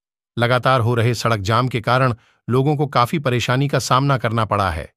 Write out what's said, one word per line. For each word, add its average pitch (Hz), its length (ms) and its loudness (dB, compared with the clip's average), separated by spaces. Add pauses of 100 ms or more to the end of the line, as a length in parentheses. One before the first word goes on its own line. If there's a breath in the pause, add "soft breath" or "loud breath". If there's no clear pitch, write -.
(400)
लगातार 123 420 2
हो 120 140 0
रहे 117 180 2
सड़क 113 260 -2
जाम 113 280 0
के 120 140 -4
कारण 127 340 2 (340 soft breath)
लोगों 135 260 2
को 143 120 -2
काफी 135 320 0
परेशानी 131 480 0
का 143 120 -2
सामना 135 380 0
करना 113 280 -2
पड़ा 101 260 0
है। 80 260 -10